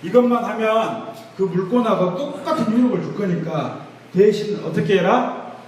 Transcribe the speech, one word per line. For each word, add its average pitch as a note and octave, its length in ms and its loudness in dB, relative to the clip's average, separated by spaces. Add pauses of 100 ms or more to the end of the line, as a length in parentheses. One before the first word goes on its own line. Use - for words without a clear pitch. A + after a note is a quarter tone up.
이것만 A#3+ 420 4
하면 A3 680 -2 (220)
그 F#3+ 80 0
물건하고 F#3 720 0
똑같은 D4 540 -4
유럽을 G#3+ 320 2
줄 - 140 -8
거니까 D#3+ 720 -4 (260)
대신 G3+ 500 2
어떻게 F#3+ 360 0
해라? G#3+ 560 0 (140)